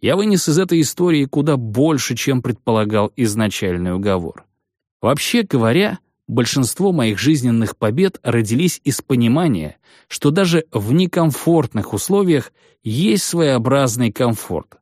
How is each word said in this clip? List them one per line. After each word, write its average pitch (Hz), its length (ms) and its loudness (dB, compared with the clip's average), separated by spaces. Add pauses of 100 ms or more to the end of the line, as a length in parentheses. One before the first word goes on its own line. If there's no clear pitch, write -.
Я 143 140 -4
вынес 202 320 0
из 156 120 2
этой 175 220 0
истории 156 440 0
куда 147 320 -2
больше, 127 580 -2
чем 127 260 -2
предполагал 107 760 0
изначальный 98 800 -2
уговор. 95 500 -4 (560)
Вообще 143 420 0
говоря, 147 560 0 (280)
большинство 127 640 0
моих 113 260 0
жизненных 120 600 0
побед 135 460 0
родились 117 600 0
из - 180 -2
понимания, 120 760 0 (300)
что - 240 0
даже 170 400 2
в 110 220 -2
некомфортных 160 1000 0
условиях 175 580 0 (320)
есть 180 400 0
своеобразный 127 880 0
комфорт. 110 720 -4